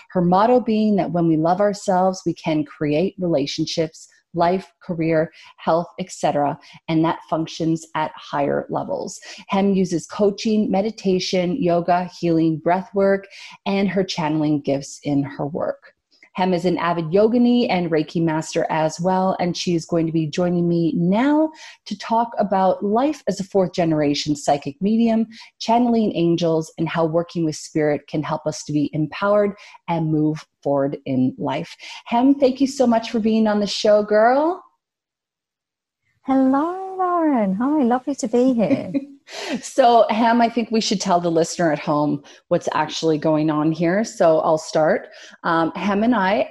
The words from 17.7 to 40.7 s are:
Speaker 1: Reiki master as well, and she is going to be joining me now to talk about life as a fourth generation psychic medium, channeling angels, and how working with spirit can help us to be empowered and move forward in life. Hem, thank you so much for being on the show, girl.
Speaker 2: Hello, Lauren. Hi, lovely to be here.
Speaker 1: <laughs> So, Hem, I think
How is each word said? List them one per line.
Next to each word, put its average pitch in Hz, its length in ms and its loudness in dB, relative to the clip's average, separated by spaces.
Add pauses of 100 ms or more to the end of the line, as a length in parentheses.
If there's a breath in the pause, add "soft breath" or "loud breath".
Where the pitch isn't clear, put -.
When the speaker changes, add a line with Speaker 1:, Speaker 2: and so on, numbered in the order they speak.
Speaker 1:
Reiki 160 320 0
master 160 460 -2
as 160 320 -2
well, 185 380 0
and 175 180 -2
she 180 180 -2
is 165 100 -4
going 165 200 0
to 160 80 -4
be 160 120 0
joining 175 420 0
me 170 280 0
now 269 560 2 (340 loud breath)
to 214 120 -10
talk 233 420 -2
about 190 440 2
life 240 440 0
as 190 140 -4
a - 20 -6
fourth 190 300 0
generation 151 600 0
psychic 147 460 -2
medium, 226 460 2 (320 loud breath)
channeling 233 560 2
angels, 165 600 0
and 165 100 -2
how 165 180 0
working 170 380 -2
with 156 140 -4
spirit 151 500 -2
can 156 160 -4
help 151 240 -6
us - 160 -6
to - 80 -10
be 147 220 0
empowered 202 580 0 (380 loud breath)
and 165 220 -2
move 151 340 -2 (180)
forward 143 420 -2
in 127 320 0
life. 139 380 -6 (300 loud breath)
Hem, 262 300 2
thank 262 260 0
you 269 60 4
so 254 200 0
much 233 240 0
for 233 80 -2
being 220 260 2
on 208 140 0
the 208 80 0
show, 208 340 2
girl. 247 600 2 (1600)
Speaker 2:
Hello, 294 760 0
Lauren. 311 580 2
Hi, 277 280 2
lovely 254 320 0
to 262 120 -6
be 247 260 2
here. 208 440 0
Speaker 1:
<laughs> - 60 -2 (580 loud breath)
So, 240 480 4
Hem, 233 320 2
I 233 80 4
think 226 220 -4